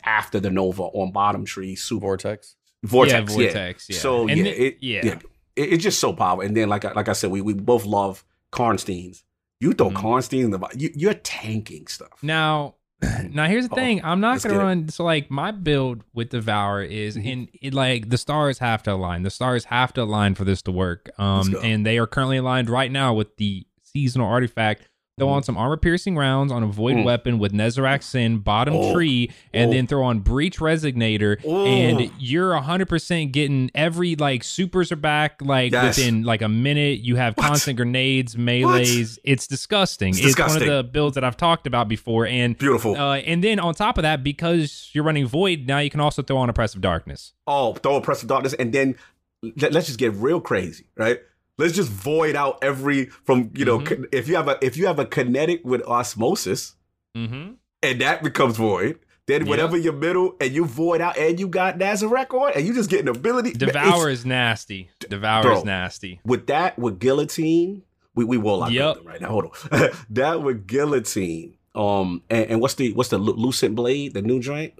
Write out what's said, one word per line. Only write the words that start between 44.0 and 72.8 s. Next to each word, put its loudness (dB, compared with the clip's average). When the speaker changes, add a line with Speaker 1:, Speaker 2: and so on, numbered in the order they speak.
Speaker 3:
that, 0
because -2
you're 0
running 2
void, 0
now 0
you 0
can -4
also 0
throw 0
on 2
Oppressive -2
Darkness. -4
Speaker 1:
Oh, 0
throw 2
Oppressive -2
Darkness, 0
and -2
then 2
let, 2
let's 2
just -10
get 2
real 0
crazy, -4
right? 0
Let's 2
just 0
void 0
out 0
every, 0
from, 2
you 0
know, 4
Speaker 3:
Mm-hmm. -4
Speaker 1:
ki-, -14
if -2
you 2
have 0
a, 2
if 0
you 2
have 0
a 0
kinetic 0
with 0
Osmosis, -2
Speaker 3:
Mm-hmm. -8
Speaker 1:
and 0
that 0
becomes 2
void, 2
then 2
Speaker 3:
Yep. -2
Speaker 1:
whatever 2
your 0
middle, 0
and 0
you 2
void 0
out, -2
and 2
you -2
got 0
Nazareth 0
on, 2
and 0
you -2
just 0
get 2
an -2
ability. 0
Speaker 3:
Devour 4
Speaker 1:
It's -2
Speaker 3:
is -16
nasty. -2
Devour 0
Speaker 1:
Bro, 6
Speaker 3:
is -4
nasty. -6
Speaker 1:
with 0
that, 0
with -2
Guillotine, 2
we, 2
we 2
will 2
lock -2
Speaker 3:
Yep. 0
Speaker 1:
them -20
right -16
now. -8
Hold -2
on. 4
<laughs> -20
That 0
with -2
Guillotine, -2
um, 0
and, 2
and 2
what's 0
the, 0